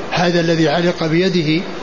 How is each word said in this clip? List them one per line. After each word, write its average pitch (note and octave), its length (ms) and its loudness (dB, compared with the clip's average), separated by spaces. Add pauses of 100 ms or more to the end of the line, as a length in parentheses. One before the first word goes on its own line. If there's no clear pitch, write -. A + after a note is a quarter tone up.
(120)
هذا F3 280 2
الذي E3 300 2
علق E3+ 380 0
بيده. E3 560 0 (200)